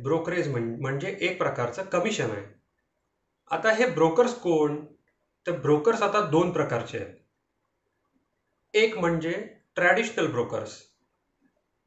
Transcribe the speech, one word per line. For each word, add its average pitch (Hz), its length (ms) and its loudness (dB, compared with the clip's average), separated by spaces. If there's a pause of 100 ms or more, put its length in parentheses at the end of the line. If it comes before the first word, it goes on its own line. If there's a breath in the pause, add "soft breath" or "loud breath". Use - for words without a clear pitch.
brokerage 160 440 -2
म्हण-, 117 340 -4
म्हणजे 139 400 -4
एक 180 160 -2
प्रकारचं 156 460 -4
commission 175 480 -2
आहे. 98 260 -10 (960)
आता 220 200 2
हे 220 140 2
brokers 160 500 4
कोण? 151 500 0 (600)
तर 175 40 -2
ब्रोकर्स 151 500 2
आता 202 280 0
दोन 175 220 4
प्रकारचे 120 460 -4
आहेत. 98 160 -12 (1600)
एक 214 240 4
म्हणजे 165 340 0 (440)
traditional 185 520 2
brokers. 117 560 -4 (1040)